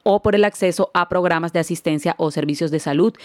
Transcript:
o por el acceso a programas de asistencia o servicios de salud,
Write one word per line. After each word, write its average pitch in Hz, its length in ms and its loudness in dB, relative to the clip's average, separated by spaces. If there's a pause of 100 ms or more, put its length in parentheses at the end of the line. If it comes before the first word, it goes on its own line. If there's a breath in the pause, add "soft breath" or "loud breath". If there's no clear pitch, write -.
o 208 180 2
por 208 120 2
el 208 120 4
acceso 190 480 0
a 175 160 0
programas 170 440 0
de 175 60 0
asistencia 160 580 -2
o 156 140 -2
servicios 147 400 -2
de 156 80 0
salud, 156 340 2 (120)